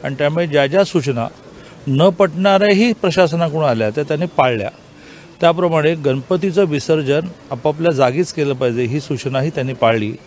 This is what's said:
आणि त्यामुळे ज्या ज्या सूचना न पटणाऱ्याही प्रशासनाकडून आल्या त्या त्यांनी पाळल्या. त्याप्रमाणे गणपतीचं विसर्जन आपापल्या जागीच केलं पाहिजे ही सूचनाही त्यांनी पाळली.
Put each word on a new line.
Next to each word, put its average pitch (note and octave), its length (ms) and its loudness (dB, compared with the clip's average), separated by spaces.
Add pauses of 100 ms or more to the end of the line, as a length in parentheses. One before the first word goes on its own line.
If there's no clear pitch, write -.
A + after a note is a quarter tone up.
आणि C#3 140 -6
त्यामुळे D#3+ 300 -2
ज्या C#3+ 200 0
ज्या F#3 160 2
सूचना B2+ 440 -2 (600)
न C#3+ 220 4
पटणाऱ्याही G3 840 2
प्रशासनाकडून E3 720 0
आल्या A2+ 260 2
त्या D3 140 -4
त्यांनी D3+ 220 -4
पाळल्या. B2 440 0 (720)
त्याप्रमाणे E3 540 2
गणपतीचं D#3+ 680 0
विसर्जन D3 560 0 (300)
आपापल्या D3+ 400 -2
जागीच C3+ 420 0
केलं C#3+ 200 -2
पाहिजे B2+ 300 -2
ही B2 160 -2
सूचनाही C3+ 500 -4
त्यांनी C3 240 -4
पाळली. A2+ 400 0 (140)